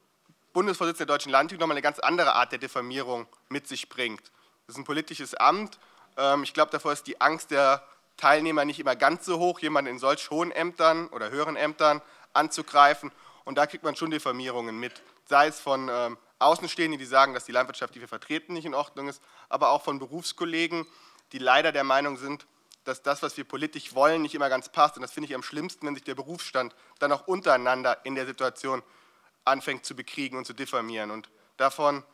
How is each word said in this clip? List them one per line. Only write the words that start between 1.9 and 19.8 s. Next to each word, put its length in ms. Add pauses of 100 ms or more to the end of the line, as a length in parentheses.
andere 340
Art 200
der 60
Diffamierung 680 (220)
mit 180
sich 220
bringt. 420 (340)
Das 100
ist 20
ein 80
politisches 500
Amt. 420 (400)
Ähm, 260
ich 100
glaube, 180
davor 220
ist 140
die 120
Angst 320
der 340 (320)
Teilnehmer 480
nicht 140
immer 160
ganz 300
so 120
hoch, 220
jemanden 320
in 80
solch 320
hohen 200
Ämtern 580
oder 200
höheren 280
Ämtern 440 (320)
anzugreifen. 800 (320)
Und 140
da 100
kriegt 160
man 140
schon 140
Diffamierungen 680
mit. 240 (220)
Sei 220
es 120
von, 320
ähm, 260 (220)
Außenstehenden, 600
die 60
sagen, 280
dass 120
die 60
Landwirtschaft, 420
die 80
wir 60
vertreten, 460
nicht 120
in 80
Ordnung 340
ist, 140 (280)
aber 200
auch 140